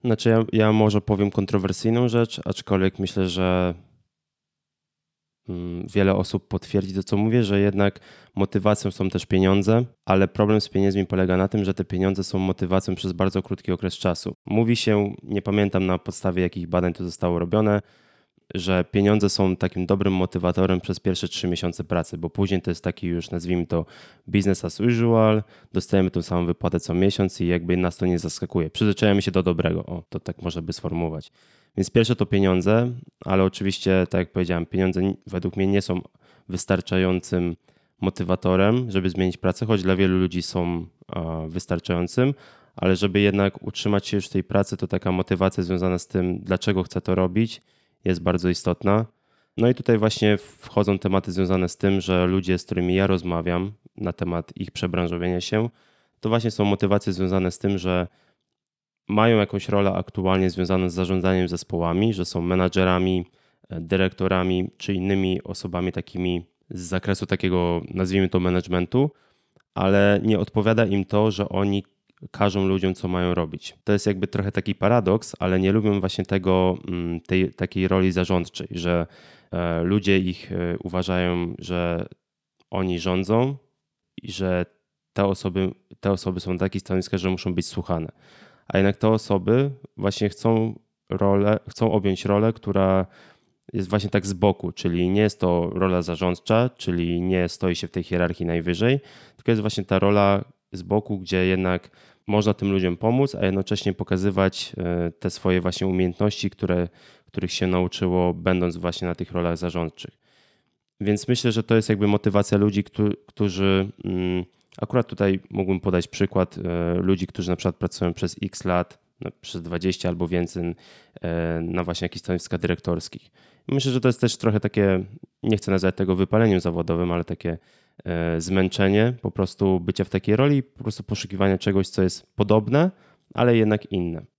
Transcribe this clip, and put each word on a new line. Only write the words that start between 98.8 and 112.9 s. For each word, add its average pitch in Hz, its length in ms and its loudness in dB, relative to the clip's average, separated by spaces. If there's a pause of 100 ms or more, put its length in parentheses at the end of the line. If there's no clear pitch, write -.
tylko - 160 -2
jest 107 80 2
właśnie 104 240 -4
ta 95 140 0
rola 101 460 4 (280)
z 92 100 -12
boku, 101 360 -2
gdzie 92 280 0
jednak 92 440 0 (360)
można 104 280 2
tym 98 180 -2
ludziom 92 240 0
pomóc, 123 380 0
a 101 120 -2
jednocześnie 95 460 -2
pokazywać, 95 840 -2
e, 85 340 -2
te - 180 -6
swoje 92 300 0
właśnie 90 260 -2
umiejętności, 92 640 0
które, 90 380 -2 (380)
których 87 260 -6
się - 140 -2
nauczyło, 90 680 0
będąc 87 420 0
właśnie 87 320 -6
na 85 60 -4
tych - 180 -8
rolach 85 240 -2
zarządczych. 85 640 -8 (800)
Więc 104 280 0
myślę, 123 240 0
że 110 100 -2
to - 120 2
jest 113 140 4
jakby 104 180 2
motywacja 101 520 2
ludzi, 101 260 2
któ-, 104 320 -2 (100)